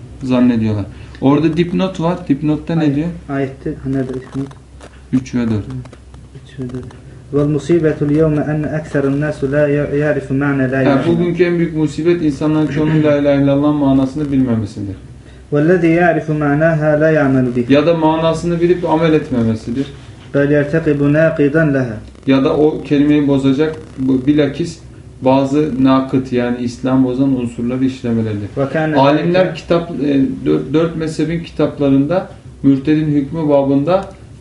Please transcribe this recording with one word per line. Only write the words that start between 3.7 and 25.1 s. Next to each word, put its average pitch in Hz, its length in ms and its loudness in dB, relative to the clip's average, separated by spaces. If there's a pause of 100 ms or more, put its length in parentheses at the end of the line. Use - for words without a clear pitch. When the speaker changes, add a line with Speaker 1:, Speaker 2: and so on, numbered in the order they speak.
Speaker 2:
ha, 135 180 -10
nerede 131 260 -4
dipnot? 135 320 -8 (640)
Speaker 1:
Üç 127 220 -4
ve 127 60 -2
dört. 117 100 -2
Speaker 2:
Hı. 107 220 -4 (720)
Üç - 160 -18
ve - 20 -8 (120)
dört. 123 100 -10 (500)
Vel 147 120 2
musibetul 151 640 0
yevme 151 320 2
enne 151 380 -4
ekserun 139 400 -2
nasu 147 320 -4
la 147 160 2
ya-, 143 280 0
ya'rifu 143 380 0
ma'ne 139 360 0
la 131 80 -2
Speaker 1:
Ha, 131 40 2
Speaker 2:
ilahe - 0 -
illallah. 139 260 2
Speaker 1:
bugünkü 170 360 2
en 175 140 2
büyük 156 180 -2
musibet 160 460 0
insanların 156 440 0
çoğunun 151 360 0
la 147 140 4
ilahe 143 260 2
illallah 139 380 2
manasını 135 520 0
bilmemesidir. 110 640 -2 (560)
Speaker 2:
Vellezî 165 340 2
ya'rifu 165 480 2
ma'naha 151 640 2
la 160 100 4
ya'melu 131 460 2
bih. 117 140 -2
Speaker 1:
Ya 147 160 6
da 170 80 4
manasını 160 640 0
bilip 175 300 2
amel 160 220 2
etmemesidir. 120 720 -2 (480)
Speaker 2:
Bel 143 160 2
yertekibu 147 640 0
naqidan 156 640 2
laha. 120 220 -2 (300)
Speaker 1:
Ya 135 180 4
da 156 120 2
o 156 260 2
kelimeyi 147 460 2
bozacak, 139 480 2 (220)
bu, 131 280 0
bilakis 147 520 0 (440)